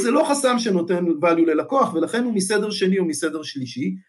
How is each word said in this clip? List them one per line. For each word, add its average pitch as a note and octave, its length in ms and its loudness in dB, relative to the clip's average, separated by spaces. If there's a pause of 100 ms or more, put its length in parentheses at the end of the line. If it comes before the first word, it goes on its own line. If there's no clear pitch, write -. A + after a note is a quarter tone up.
זה A#3+ 100 0
לא D4+ 180 4
חסם B3+ 300 2
שנותן F3+ 460 0
value E3 420 2
ללקוח, D#3+ 460 0
ולכן E3+ 300 -2
הוא A#3+ 100 -2
מסדר G#3 380 0
שני F#3+ 280 2
או F3+ 60 0
מסדר D#3 380 -4
שלישי, A#2+ 520 -6 (140)